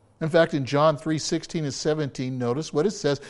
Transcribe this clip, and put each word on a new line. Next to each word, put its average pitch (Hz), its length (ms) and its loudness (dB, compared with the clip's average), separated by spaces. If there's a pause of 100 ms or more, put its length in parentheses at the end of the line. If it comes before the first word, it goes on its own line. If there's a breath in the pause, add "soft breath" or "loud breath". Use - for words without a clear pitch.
(200)
In 160 100 -2
fact, 165 240 4
in 139 120 0
John 143 320 4
three 156 220 -2
sixteen 160 440 -4
and 135 100 -4
seventeen, 139 640 -2
notice 123 360 -2
what 151 120 2
it 214 60 0
says, 143 380 0